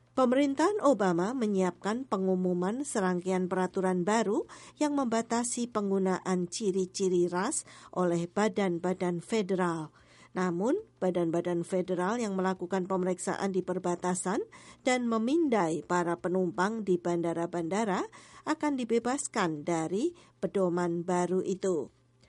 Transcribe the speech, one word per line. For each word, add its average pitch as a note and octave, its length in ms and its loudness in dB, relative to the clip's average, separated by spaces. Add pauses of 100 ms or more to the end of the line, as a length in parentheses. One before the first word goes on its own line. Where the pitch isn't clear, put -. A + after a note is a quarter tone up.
(140)
Pemerintahan C#4 680 4
Obama G3 500 4
menyiapkan G#3 720 0
pengumuman F#3 800 0
serangkaian F#3 640 0
peraturan F#3 560 0
baru A3 400 2 (300)
yang D4 180 0
membatasi A#3+ 800 -2
penggunaan F#3+ 720 0
ciri-ciri F#3 800 0
ras F#3 400 -2 (280)
oleh E3+ 360 0
badan-badan F#3 960 -2
federal. F3+ 680 -2 (400)
Namun, F#3 480 0 (240)
badan-badan E3+ 640 0
federal F#3 540 -2
yang G3+ 180 -2
melakukan F#3 480 -2
pemeriksaan F#3 640 -2
di F#3 160 -2
perbatasan F3+ 720 -2 (480)
dan B3 240 2
memindai A3+ 720 2
para F3 380 0
penumpang F#3 680 0
di F3+ 140 2
bandara-bandara F3 1040 -2 (420)
akan D4+ 300 -2
dibebaskan A3+ 880 -2
dari F3 460 -2 (260)
pedoman F3 640 0
baru F3+ 400 0
itu. F#3 480 -2 (380)